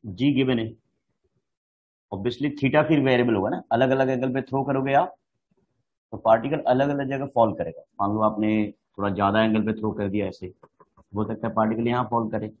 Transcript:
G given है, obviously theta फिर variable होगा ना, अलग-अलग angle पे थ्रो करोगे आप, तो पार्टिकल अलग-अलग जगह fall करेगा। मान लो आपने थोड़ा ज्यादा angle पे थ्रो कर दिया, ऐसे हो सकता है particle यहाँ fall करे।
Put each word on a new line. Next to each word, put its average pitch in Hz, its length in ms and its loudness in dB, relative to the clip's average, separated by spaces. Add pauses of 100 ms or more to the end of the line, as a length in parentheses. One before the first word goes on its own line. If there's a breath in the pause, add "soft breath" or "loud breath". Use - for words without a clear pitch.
G 95 100 -10
given 131 420 2
है, 113 180 -6 (1400)
obviously 120 360 -4
theta 147 380 2
फिर 156 120 4
variable 123 340 4
होगा 98 160 0
ना, - 120 -4 (100)
अलग-अलग 131 360 2
angle 127 260 -2
पे 135 80 -2
थ्रो 135 220 -4
करोगे 135 280 -2
आप, 165 240 0 (920)
तो 110 60 -10
पार्टिकल 113 420 2
अलग-अलग 139 500 0
जगह 135 180 -4
fall 117 280 2
करेगा। - 280 -8 (180)
मान 101 160 0
लो 110 60 0
आपने 107 500 0
थोड़ा - 380 -6
ज्यादा 101 320 2
angle 110 200 2
पे 107 180 -4
थ्रो 107 120 -4
कर 101 160 -4
दिया, 98 180 -2
ऐसे 92 280 -12 (440)
हो 101 260 -6
सकता 113 240 -6
है 104 60 -8
particle 110 340 0
यहाँ 123 220 -2
fall 117 200 -2
करे। 110 300 -6